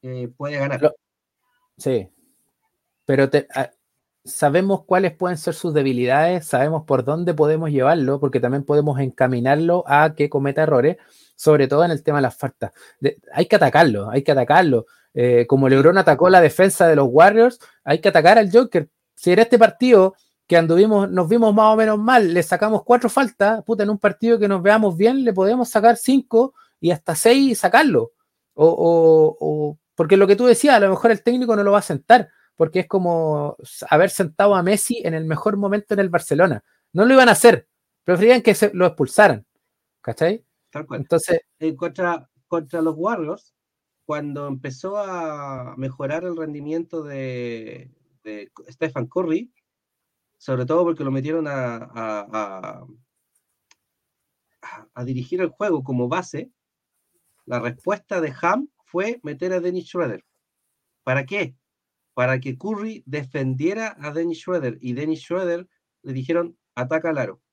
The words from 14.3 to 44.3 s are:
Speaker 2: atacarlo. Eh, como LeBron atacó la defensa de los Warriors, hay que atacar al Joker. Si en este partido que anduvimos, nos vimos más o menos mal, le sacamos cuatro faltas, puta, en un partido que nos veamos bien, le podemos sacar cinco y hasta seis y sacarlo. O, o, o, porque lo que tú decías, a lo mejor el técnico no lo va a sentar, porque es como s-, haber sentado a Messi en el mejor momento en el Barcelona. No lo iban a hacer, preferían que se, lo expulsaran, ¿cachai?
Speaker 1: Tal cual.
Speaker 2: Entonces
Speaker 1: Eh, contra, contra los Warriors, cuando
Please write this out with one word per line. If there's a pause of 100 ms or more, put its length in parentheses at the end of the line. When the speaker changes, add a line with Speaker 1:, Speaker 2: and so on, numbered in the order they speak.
Speaker 2:
atacarlo. (280)
Eh,
como
LeBron
atacó
la
defensa
de
los
Warriors, (260)
hay
que
atacar
al
Joker. (260)
Si
en
este
partido (320)
que
anduvimos,
nos
vimos
más
o
menos
mal,
le
sacamos
cuatro
faltas,
puta,
en
un
partido
que
nos
veamos
bien,
le
podemos
sacar
cinco (260)
y
hasta
seis
y
sacarlo. (420)
O,
o,
o, (160)
porque
lo
que
tú
decías,
a
lo
mejor
el
técnico
no
lo
va
a
sentar, (280)
porque
es
como
s-,
haber
sentado
a
Messi
en
el
mejor
momento
en
el
Barcelona. (280)
No
lo
iban
a
hacer, (340)
preferían
que
se,
lo
expulsaran, (540)
¿cachai? (260)
Speaker 1:
Tal
cual.
Speaker 2:
Entonces (200)
Speaker 1:
Eh,
contra, (200)
contra
los
Warriors, (500)
cuando